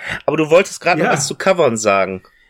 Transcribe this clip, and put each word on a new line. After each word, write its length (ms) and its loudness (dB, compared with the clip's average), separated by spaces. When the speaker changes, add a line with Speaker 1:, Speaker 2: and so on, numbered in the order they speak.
Speaker 1:
<laughs> 240 -12
Aber 100 -2
du 140 0
wolltest 320 2
gerade 180 0
noch 80 0
Speaker 2:
Ja. 60 0
Speaker 1:
was 120 -2
zu 100 -6
Covern 420 0
sagen. 440 0